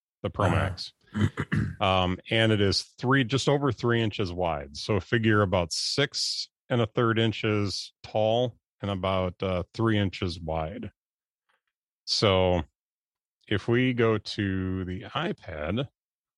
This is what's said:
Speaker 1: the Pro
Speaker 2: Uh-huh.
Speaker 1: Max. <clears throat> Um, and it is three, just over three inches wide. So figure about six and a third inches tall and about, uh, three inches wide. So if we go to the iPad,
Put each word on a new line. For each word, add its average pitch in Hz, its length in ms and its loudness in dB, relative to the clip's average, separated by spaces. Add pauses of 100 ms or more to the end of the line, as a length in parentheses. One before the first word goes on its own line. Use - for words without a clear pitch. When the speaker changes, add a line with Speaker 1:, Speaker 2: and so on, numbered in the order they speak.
(240)
Speaker 1:
the 101 60 -4
Pro 101 160 0
Speaker 2:
Uh-huh. 85 100 4
Speaker 1:
Max. 80 380 -4 (200)
<clears throat> 107 200 0 (460)
Um, 92 380 2 (140)
and 113 200 4
it 104 80 4
is 98 220 2 (160)
three, 131 260 2
just 123 240 -2
over 143 240 2
three 117 300 0
inches 98 320 -2
wide. 76 420 -4
So 104 240 -2
figure 110 440 2
about 90 280 0
six - 800 -2 (200)
and 120 120 2
a 110 60 2
third 113 320 2
inches 107 720 0 (100)
tall 113 540 0 (240)
and 101 80 -4
about, 92 540 -2
uh, 92 180 0 (140)
three 110 240 2
inches 90 400 -2
wide. 80 500 -6 (1160)
So 92 580 4 (840)
if 104 200 -2
we 123 260 2
go 113 240 2
to 95 680 -4
the 90 160 -8 (140)
iPad, 107 720 -6 (500)